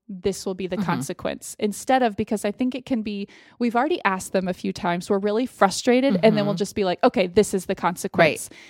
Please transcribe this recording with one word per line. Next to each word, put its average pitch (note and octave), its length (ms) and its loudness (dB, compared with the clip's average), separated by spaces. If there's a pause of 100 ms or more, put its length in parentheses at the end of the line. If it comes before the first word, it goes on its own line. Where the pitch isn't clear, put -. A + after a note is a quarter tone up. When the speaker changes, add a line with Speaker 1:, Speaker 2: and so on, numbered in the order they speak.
Speaker 1:
this F#3+ 380 -4
will F#3+ 100 -4
be F#3+ 120 -6
the F3+ 100 -6
Speaker 2:
Mm-hmm. F#3+ 80 -2
Speaker 1:
consequence," C#3+ 760 -6
instead B3 440 0
of, A3 120 0
because G#3+ 300 -4
I G#3 60 -2
think B3+ 240 -2
it B3+ 100 -12
can A#3+ 180 -2
be, G3+ 240 -6 (320)
we've A#3+ 160 0
already D#4 280 0
asked F#3+ 300 -2
them F#3+ 140 0
a F#3 60 -2
few F#3+ 200 -6
times, F3 360 -2
we're G3+ 100 2
really G#3 260 0
frustrated, A#3+ 760 2
and G#3+ 140 6
then G3+ 80 0
we'll G3+ 100 0
Speaker 2:
Mm-hmm. - 20 -4
Speaker 1:
just G3 180 -4
be G#3 100 0
like, F3+ 180 0
"Okay, G#3 240 2
this G3 260 4
is F#3+ 140 -2
the F#3+ 80 -2
consequence." E3+ 760 0
Speaker 2:
Right. - 80 -20 (100)